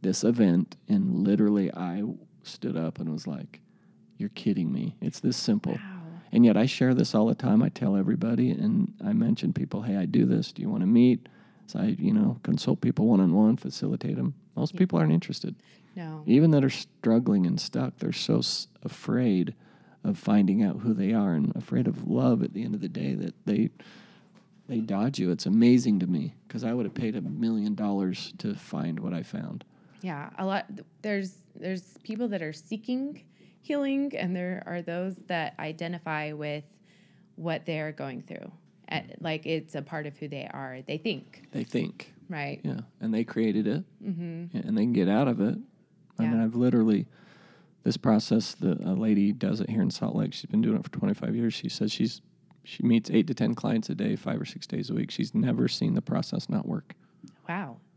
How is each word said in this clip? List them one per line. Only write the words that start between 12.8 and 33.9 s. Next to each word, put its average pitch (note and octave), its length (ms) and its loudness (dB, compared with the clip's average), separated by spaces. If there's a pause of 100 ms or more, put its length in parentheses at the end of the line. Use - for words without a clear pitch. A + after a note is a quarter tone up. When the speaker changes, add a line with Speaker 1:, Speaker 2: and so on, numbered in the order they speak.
Speaker 1:
people A#2+ 260 2
one-on-one, G#2+ 500 6
facilitate - 600 -4
'em. C3 160 -2 (200)
Most - 200 -4
Speaker 2:
Yeah. - 20 -10
Speaker 1:
people F#3 220 2
aren't D#3 140 4
interested. - 420 -2 (400)
Speaker 2:
No. D#3 320 -10
Speaker 1:
Even D3+ 240 8
that C#3+ 120 6
are C3+ 60 4
struggling A2+ 800 2
and F2+ 120 0
stuck, - 380 -4
they're - 140 -4
so - 260 0
s-, - 300 -2 (160)
afraid A2 720 0 (480)
of - 160 -2
finding G#2 420 4
out G2+ 200 0
who A2+ 120 0
they G2 200 0
are G2+ 200 2
and D2 220 2
afraid B2 320 0
of - 200 -4
love B2 360 2
at - 100 -4
the G#2+ 100 -6
end G#3 120 -4
of - 60 -4
the - 80 -6
day - 260 -4
that C#2 180 -6 (120)
they, - 240 2 (1000)
they A#2+ 120 -2
dodge A2 400 -2
you. F#2 120 0
It's - 140 -2
amazing A#2 540 6
to F2 80 0
me, F2 280 -2 (120)
'cause A#2 160 -8
I A#2 100 -2
would A#2+ 120 -2
have G2 80 -6
paid A2+ 220 -4
a G2+ 60 -6
million G#2+ 540 -2
dollars G2 600 -2
to G#2 160 -4
find - 460 -6
what - 140 -6
I - 100 -6
found. - 420 -10 (360)
Speaker 2:
Yeah, D3+ 360 -8
a F#3+ 80 -4
lot, F#3+ 240 -2
th-, - 160 -16 (160)
there's, G3 360 -4 (220)
there's F3+ 440 -8
people A3+ 260 -6
that G3 120 -4
are D#3 120 -8
seeking B3+ 720 -8 (380)
healing, C#4 540 -2